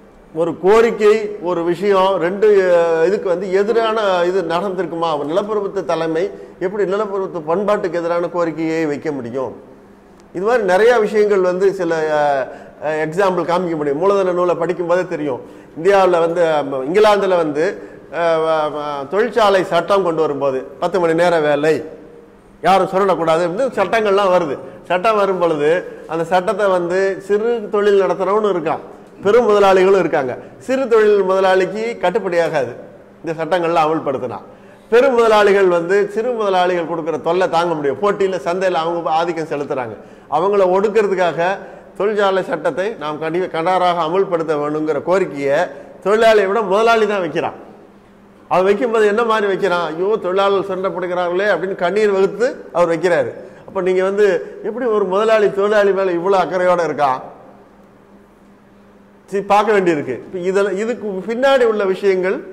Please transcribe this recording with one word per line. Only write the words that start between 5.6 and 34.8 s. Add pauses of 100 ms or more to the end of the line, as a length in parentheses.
தலைமை (300)
எப்படி
நிலப்பிரபுத்துவ
பண்பாட்டுக்கு
எதிரான
கோரிக்கையை
வைக்க
முடியும்? (760)
இது
மாதிரி
நிறைய
விஷயங்கள்
வந்து
சில,
அஹ், (400)
அஹ்,
example
காமிக்க
முடியும்.
மூலதன
நூலை
படிக்கும்
போதே
தெரியும். (400)
இந்தியாவுல
வந்து,
அஹ்,
இங்கிலாந்துல
வந்து, (220)
அஹ்,
வ-,
வ-,
தொழிற்சாலை
சட்டம்
கொண்டு
வரும்போது (140)
பத்து
மணி
நேர
வேலை, (800)
யாரும்
சுரண்டக்கூடாது
அப்படின்னு
சட்டங்கள்லாம்
வருது. (240)
சட்டம்
வரும்
பொழுது (220)
அந்த
சட்டத்தை
வந்து
சிறு
தொழில்
நடத்துறவனும்
இருக்கான், (440)
பெரும்
முதலாளிகளும்
இருக்காங்க. (200)
சிறு
தொழில்
முதலாளிக்கு
கட்டுப்படியாகாது (520)
இந்த
சட்டங்கள்லாம்
அமல்படுத்தினா. (520)